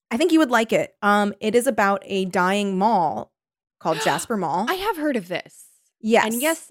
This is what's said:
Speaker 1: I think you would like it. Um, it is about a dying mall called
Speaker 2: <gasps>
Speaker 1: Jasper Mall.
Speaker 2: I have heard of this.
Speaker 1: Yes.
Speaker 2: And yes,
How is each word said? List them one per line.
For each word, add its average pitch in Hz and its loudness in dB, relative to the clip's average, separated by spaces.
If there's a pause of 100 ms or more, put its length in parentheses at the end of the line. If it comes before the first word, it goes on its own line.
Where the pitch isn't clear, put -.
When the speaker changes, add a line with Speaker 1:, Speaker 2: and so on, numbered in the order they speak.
(120)
Speaker 1:
I 226 -2
think 320 2
you 320 6
would 277 2
like 233 2
it. 160 0
Um, 202 2
it 220 0
is 233 2
about 202 0
a 190 -4
dying 190 0
mall 196 0 (480)
called 160 -2
Speaker 2:
<gasps> 147 -2
Speaker 1:
Jasper 165 -2
Mall. 180 -2
Speaker 2:
I 349 0
have 392 -4
heard 294 -2
of 180 -8
this. - -10 (360)
Speaker 1:
Yes. 220 2
Speaker 2:
And 240 -2
yes, 320 -4